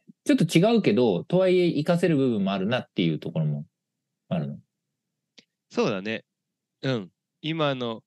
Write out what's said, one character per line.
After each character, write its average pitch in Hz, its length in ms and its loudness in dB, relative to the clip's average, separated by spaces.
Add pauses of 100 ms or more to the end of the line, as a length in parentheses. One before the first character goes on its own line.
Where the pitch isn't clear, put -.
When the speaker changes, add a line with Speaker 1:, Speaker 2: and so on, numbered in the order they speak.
(240)
Speaker 1:
ち 294 80 4
ょ - 20 4
っ 269 40 4
と 165 60 2
違 214 320 4
う 196 60 2
け 120 100 2
ど、 104 320 2
と 175 140 0
は 185 100 2
い 180 100 4
え 175 140 2
活 160 120 -2
か 175 140 2
せ 180 100 2
る 156 80 2
部 135 140 2
分 101 140 0
も 95 80 0
あ 98 60 -2
る 95 80 -4
な 123 120 0
っ - 160 -10
て 101 80 -2
い 82 100 2
う 76 60 -4
と 85 140 -10
こ 87 80 -2
ろ 78 60 0
も 73 200 -4 (640)
あ 90 100 -4
る 73 80 -6
の？ 71 120 -12 (1120)
Speaker 2:
そ 233 140 -2
う 147 60 0
だ 95 100 -4
ね。 107 240 -8 (580)
う 135 100 -4
ん。 98 180 -6 (300)
今 151 340 -2
の、 120 320 -8